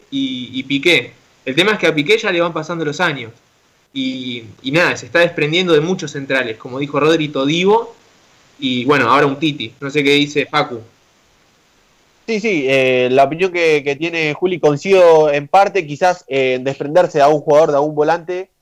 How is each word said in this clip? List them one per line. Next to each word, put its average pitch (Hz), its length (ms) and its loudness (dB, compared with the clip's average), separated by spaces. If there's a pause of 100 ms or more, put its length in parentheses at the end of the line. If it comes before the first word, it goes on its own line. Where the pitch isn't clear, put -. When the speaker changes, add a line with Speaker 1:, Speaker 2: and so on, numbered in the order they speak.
(120)
Speaker 1:
y, 131 400 -6
y 127 100 -8
Piqué. 139 500 0 (320)
El 131 120 -4
tema 190 160 2
es 196 60 -2
que 175 100 2
a 160 60 2
Piqué 151 220 2
ya 220 140 -4
le 175 100 0
van 170 120 0
pasando 160 320 -6
los 147 160 -6
años, 139 320 -4 (600)
y, 127 520 -8 (180)
y - 80 -8
nada, 151 260 0
se - 100 -14
está 170 120 0
desprendiendo 170 540 0
de 151 80 6
muchos 165 320 -4
centrales, 131 460 -6
como 127 200 -12
dijo 143 220 -4
Rodri, 156 280 2
Todibo, 175 680 0 (640)
y 123 240 -4
bueno, 135 240 2
ahora 143 180 4
un 135 100 -2
Titi. 143 440 -6
No 139 100 -8
sé 143 140 -2
qué 143 80 4
dice 143 340 0
Facu. 135 340 -4 (1500)
Speaker 2:
Sí, 220 140 -4
sí, 190 280 -2
eh, 131 420 2
la 135 140 4
opinión 165 260 -2
que, 165 320 0
que 143 140 -4
tiene 160 380 -4
Juli 180 260 -4
coincido 160 720 4
en 143 160 -4
parte, 196 380 2
quizás, 175 420 -2
eh, 131 280 0
en 127 80 -8
desprenderse 151 540 0
de 139 80 6
un 151 140 2
jugador, 151 320 4
de 143 60 2
un 151 160 0
volante, 170 560 -2 (120)